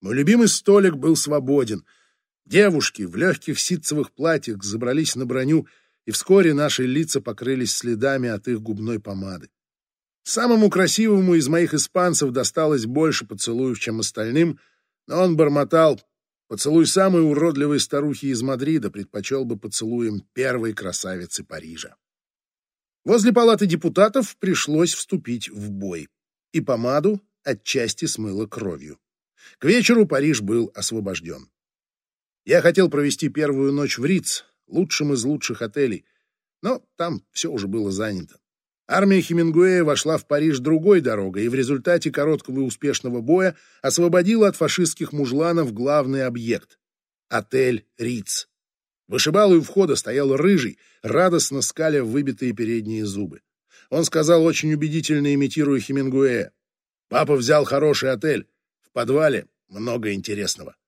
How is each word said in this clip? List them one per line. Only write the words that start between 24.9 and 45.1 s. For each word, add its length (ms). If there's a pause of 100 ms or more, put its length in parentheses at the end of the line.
вступить 560
в 220
бой, 400 (420)
и 80
помаду 640 (200)
отчасти 640
смыло 420
кровью. 540 (580)
К 60
вечеру 420
Париж 360
был 320
освобожден. 760 (960)
Я 160
хотел 300
провести 400
первую 420
ночь 240
в 80
Риц, 400 (220)
лучшем 480
из 100
лучших 380
отелей, 420 (560)
но 260 (100)
там 340
все 200
уже 160
было 240
занято. 480 (520)
Армия 300
Хемингуэя 640
вошла 320
в 100
Париж 340
другой 420
дорогой 420
и 40
в 60
результате 560
короткого 500
и 20
успешного 580
боя 340 (280)
освободила 680
от 80
фашистских 560